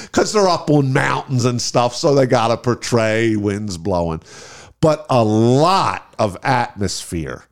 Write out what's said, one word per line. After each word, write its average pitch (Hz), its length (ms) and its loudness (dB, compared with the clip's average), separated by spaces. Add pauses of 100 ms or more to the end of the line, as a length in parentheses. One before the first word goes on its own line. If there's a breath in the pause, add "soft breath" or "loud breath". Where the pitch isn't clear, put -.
(120)
'cause 220 200 -2
they're 202 160 2
up 165 220 -2
on 139 220 2
mountains 135 520 -2
and 123 160 -2
stuff, 123 360 0
so - 180 2
they 135 120 4
gotta 117 300 2
portray 113 800 0
winds 104 420 -4
blowing. 85 440 -4 (600 loud breath)
But 151 300 2
a 120 140 4
lot 120 920 2
of 104 280 -2
atmosphere. 95 1080 -4